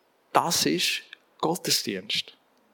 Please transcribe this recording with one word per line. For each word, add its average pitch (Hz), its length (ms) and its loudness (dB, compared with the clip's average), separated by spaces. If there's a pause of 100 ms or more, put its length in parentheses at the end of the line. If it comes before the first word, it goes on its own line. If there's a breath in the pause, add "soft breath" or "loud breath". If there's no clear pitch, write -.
(340)
das 151 320 4
ist 165 380 0 (360)
Gottesdienst. 127 920 -2 (400)